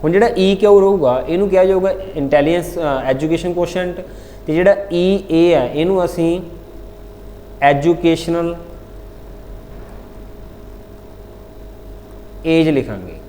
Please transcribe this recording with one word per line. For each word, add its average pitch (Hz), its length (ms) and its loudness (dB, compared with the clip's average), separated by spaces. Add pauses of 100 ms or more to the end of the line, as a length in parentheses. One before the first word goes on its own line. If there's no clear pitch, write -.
ਹੁਣ 160 80 2
ਜਿਹੜਾ 214 240 4
ਈ 190 200 4
ਕਿਊ 202 240 8
ਰਹੂਗਾ 151 480 2
ਇਹਨੂੰ 190 200 0
ਕਿਹਾ 185 160 4
ਜਾਊਗਾ 190 300 2 (220)
ਇੰਟੈਲੀਜੈਂਸ, 151 640 0
ਅ, - 20 -4 (240)
ਐਜੂਕੇਸ਼ਨ 156 480 -2
ਕੁਸ਼ੈਂਟ, 175 480 -4 (460)
ਤੇ 156 80 -2
ਜਿਹੜਾ 185 220 6 (160)
ਈ 185 380 2
ਏ 170 240 6
ਹੈ 123 200 2
ਇਹਨੂੰ 180 300 0
ਅਸੀਂ 170 360 -2 (1200)
ਐਜੂਕੇਸ਼ਨਲ 165 960 2 (4000)
ਏਜ 165 220 4
ਲਿਖਾਂਗੇ 104 480 -4 (120)